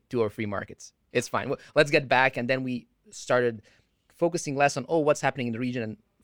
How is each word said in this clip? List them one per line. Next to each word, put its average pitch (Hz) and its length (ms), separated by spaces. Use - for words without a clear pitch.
two 123 100
or 107 100
three 110 160
markets. - 460
It's - 140
fine. 120 220
Well, 139 100
let's 147 160
get 147 160
back." 131 300
And 120 120
then 131 140
we 127 240
started 120 520
focusing 170 400
less 143 220
on, 123 120
"Oh, 165 120
what's 147 200
happening 131 280
in 113 40
the 113 60
region," 123 240
and 110 140